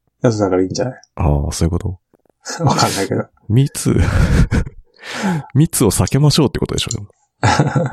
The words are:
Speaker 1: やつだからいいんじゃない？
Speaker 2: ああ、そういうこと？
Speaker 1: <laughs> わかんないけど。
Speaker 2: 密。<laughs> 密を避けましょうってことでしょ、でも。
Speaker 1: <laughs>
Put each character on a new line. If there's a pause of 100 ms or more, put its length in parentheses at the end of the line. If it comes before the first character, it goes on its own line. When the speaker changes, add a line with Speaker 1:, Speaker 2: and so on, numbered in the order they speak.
(200)
Speaker 1:
や
つ
だ
か
ら
い
い
ん
じ
ゃ
な
い？ (160)
Speaker 2:
あ
あ、
そ
う
い
う
こ
と？ (300)
Speaker 1:
<laughs>
わ
か
ん
な
い
け
ど。 (220)
Speaker 2:
密。 (680)
<laughs>
密
を
避
け
ま
し
ょ
う
っ
て
こ
と
で
し
ょ、
で
も。 (400)
Speaker 1:
<laughs>